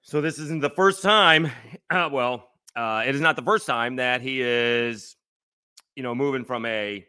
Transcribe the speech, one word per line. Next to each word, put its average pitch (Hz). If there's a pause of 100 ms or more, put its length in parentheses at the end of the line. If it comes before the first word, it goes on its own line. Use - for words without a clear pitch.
So 151
this 147
isn't 156
the 143
first 190
time. 170
<laughs> - (300)
Uh, 175
well, 123 (260)
uh, 110
it 135
is 143
not 160
the 127
first 196
time 123
that 127
he 131
is, 120 (800)
you 135
know, 123
moving 131
from 120
a 104